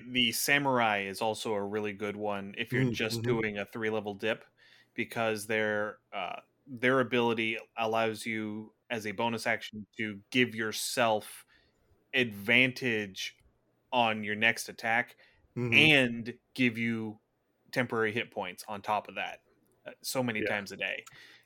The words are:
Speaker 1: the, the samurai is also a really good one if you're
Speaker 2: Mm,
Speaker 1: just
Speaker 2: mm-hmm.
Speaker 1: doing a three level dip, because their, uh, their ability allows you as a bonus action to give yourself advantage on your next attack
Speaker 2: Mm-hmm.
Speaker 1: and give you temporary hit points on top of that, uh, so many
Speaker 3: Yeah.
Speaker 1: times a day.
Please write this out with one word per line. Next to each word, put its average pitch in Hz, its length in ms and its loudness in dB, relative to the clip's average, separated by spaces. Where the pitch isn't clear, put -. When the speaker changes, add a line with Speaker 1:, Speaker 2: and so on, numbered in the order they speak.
Speaker 1:
the, 127 60 -14
the 123 200 2
samurai 123 720 2
is 98 180 -6
also 110 320 -2
a 101 100 -2
really 104 300 -4
good 101 220 -6
one 101 420 -6
if 117 160 -4
you're 127 100 2
Speaker 2:
Mm, 123 80 2
Speaker 1:
just 113 320 -2
Speaker 2:
mm-hmm. 120 180 2
Speaker 1:
doing 104 160 -2
a 101 80 -4
three 110 240 -4
level 107 240 -2
dip, 110 300 -2
because 110 540 -2
their, 107 520 0
uh, 92 240 -6
their 127 320 2
ability 117 580 2
allows 113 480 0
you 107 480 -6
as 110 180 -4
a 104 40 -4
bonus 117 360 -2
action 107 380 -4
to 107 220 -6
give 120 240 4
yourself 110 880 0
advantage 117 1200 2
on 110 320 2
your 104 120 -2
next 113 340 2
attack 117 460 -2
Speaker 2:
Mm-hmm. 123 200 0
Speaker 1:
and 123 560 4
give 120 240 2
you 113 420 -4
temporary 117 400 0
hit 110 200 -4
points 95 360 -8
on 104 140 -10
top 104 260 -2
of 98 80 -14
that, 87 260 -8
uh, - 60 -12
so - 220 -4
many 110 180 -2
Speaker 3:
Yeah. 104 80 -2
Speaker 1:
times 101 220 -4
a 95 60 -14
day. 95 280 -6